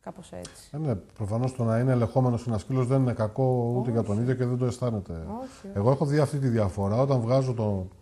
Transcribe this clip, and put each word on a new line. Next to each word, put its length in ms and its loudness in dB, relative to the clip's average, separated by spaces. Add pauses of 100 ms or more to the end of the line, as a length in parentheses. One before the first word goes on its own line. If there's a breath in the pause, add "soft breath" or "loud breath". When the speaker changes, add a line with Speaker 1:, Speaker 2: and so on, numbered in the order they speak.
Speaker 1:
Κάπως 320 -16
έτσι. 400 -16
Speaker 2:
Ε, 60 -8
ναι, 160 -2
προφανώς 600 -4
το 100 -2
να 140 2
είναι 140 2
ελεγχόμενος 540 2
ένας 140 -2
σκύλος 260 -2
δεν 140 2
είναι 120 2
κακό 640 0
ούτε 140 -2
για 120 2
τον 120 -2
Speaker 1:
Όχι. 80 2
Speaker 2:
ίδιο 120 2
και 100 0
δεν 140 0
το 60 0
αισθάνεται. 480 -4
Speaker 1:
Όχι, 540 -10
όχι. 80 -12
Speaker 2:
Εγώ 160 4
έχω 160 2
δει 120 2
αυτή 200 2
τη 100 0
διαφορά 520 2
όταν 200 2
βγάζω 340 2
το, 340 -2 (140)